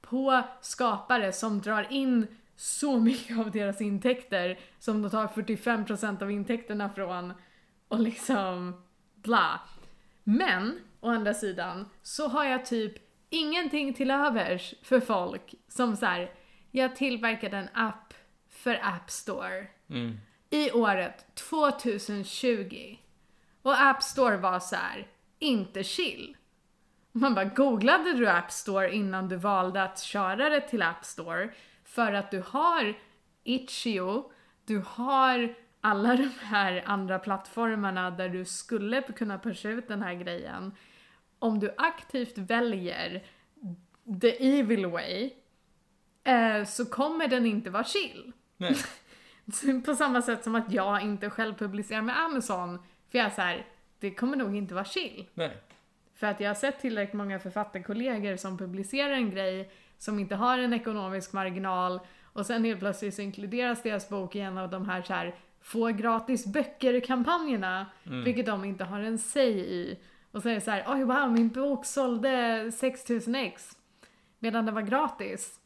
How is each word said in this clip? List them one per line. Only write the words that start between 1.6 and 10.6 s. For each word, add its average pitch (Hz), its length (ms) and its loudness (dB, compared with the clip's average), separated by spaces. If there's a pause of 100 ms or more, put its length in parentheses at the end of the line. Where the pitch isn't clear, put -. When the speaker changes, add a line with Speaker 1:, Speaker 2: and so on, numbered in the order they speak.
Speaker 1:
drar 208 280 0
in 254 380 4 (280)
så - 440 0
mycket 233 400 4
av 214 120 -2
deras 202 300 -2
intäkter 202 760 0 (200)
som 214 220 0
de 202 100 -2
tar 220 160 0
fyrtiofem 214 580 -2
procent 202 360 -4
av 202 100 -4
intäkterna 208 580 -2
från 180 440 -6 (540)
och 214 120 0
liksom 190 840 0 (320)
bla. 180 440 2 (640)
Men 233 560 4 (200)